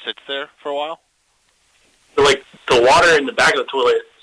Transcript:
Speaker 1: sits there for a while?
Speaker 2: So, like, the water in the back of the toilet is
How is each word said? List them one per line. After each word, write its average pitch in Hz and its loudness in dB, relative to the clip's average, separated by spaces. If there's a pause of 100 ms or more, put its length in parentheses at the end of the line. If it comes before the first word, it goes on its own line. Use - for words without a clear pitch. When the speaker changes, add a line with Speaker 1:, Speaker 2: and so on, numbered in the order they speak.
Speaker 1:
sits 113 -14
there 139 -12 (140)
for 147 -12
a 143 -10
while? 151 -10 (1160)
Speaker 2:
So, 143 0
like, 143 0 (240)
the 123 2
water 170 4
in 139 -2
the 120 -8
back 135 0
of 139 -4
the 117 -8
toilet 123 0
is 113 -6 (200)